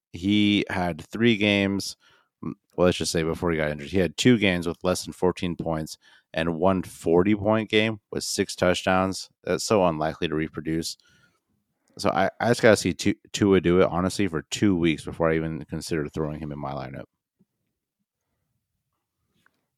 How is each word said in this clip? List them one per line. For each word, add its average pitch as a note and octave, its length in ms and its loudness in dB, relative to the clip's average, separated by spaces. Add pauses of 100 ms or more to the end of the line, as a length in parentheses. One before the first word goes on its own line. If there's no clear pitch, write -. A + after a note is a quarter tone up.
(120)
he G#2 580 2
had F2 320 -4
three A2+ 360 0
games. G2 580 0 (460)
M-, - 120 -8 (200)
well, F2 120 2
let's F2 120 2
just D#2+ 140 -4
say E2+ 100 0
before D#2+ 280 -2
he D#2+ 80 0
got D2+ 120 -2
injured, D2 180 -10
he F2 100 -2
had E2+ 180 0
two B2 220 4
games F2+ 280 0
with E2 160 -6
less F2+ 220 -2
than E2 80 -12
fourteen F2 440 -2
points D#2 420 -6 (340)
and E2 260 -4
one F#2 240 2
forty-point G2+ 880 0
game A2 320 2 (100)
with - 140 -6
six - 320 -4
touchdowns. F#2 720 0 (160)
That's F2 200 -2
so G2+ 220 4
unlikely D#2+ 420 -2
to D2+ 60 -4
reproduce. D#2+ 600 -6 (1000)
So G#2+ 120 -2
I, F#2+ 200 0 (100)
I G#2 80 0
just A#2+ 140 2
gotta A2 140 8
see F#2 180 0
Tu-, G#2 200 -2 (180)
Tua F#2+ 280 4
do F2 200 4
it, - 100 4
honestly, F#2 380 -2
for D#2 220 -6
two G2 260 2
weeks E2 280 0
before D#2+ 260 -2
I D#2+ 60 2
even D#2+ 280 -4
consider D2+ 440 -6
throwing D2+ 320 -6
him D2+ 120 -10
in C#2+ 60 -12
my C#2 140 -8
lineup. C2 320 -12 (2750)